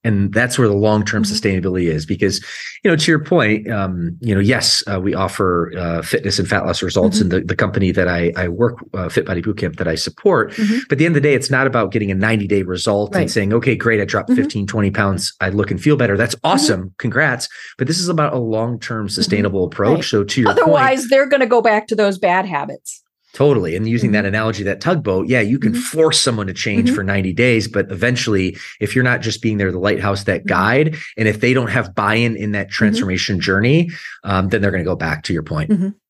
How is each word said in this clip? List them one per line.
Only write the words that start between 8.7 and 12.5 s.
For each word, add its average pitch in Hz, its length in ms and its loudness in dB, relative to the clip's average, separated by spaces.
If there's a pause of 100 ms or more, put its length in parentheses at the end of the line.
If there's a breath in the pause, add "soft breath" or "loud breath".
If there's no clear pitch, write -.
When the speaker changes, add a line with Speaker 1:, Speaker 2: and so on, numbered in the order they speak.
Speaker 1:
uh, 90 160 -6
Fit - 160 0
Body 87 160 -4
Bootcamp 90 360 -4
that 87 100 -4
I 80 80 0
support. - 580 0
Speaker 2:
Mm-hmm. 220 240 0 (100)
Speaker 1:
But - 60 0
at 131 60 0
the 156 80 4
end 165 100 2
of 139 40 2
the 147 60 2
day, 143 60 4
it's - 160 0
not 135 180 2
about 113 240 0
getting 104 180 -2
a 95 60 -2
ninety-day 101 460 0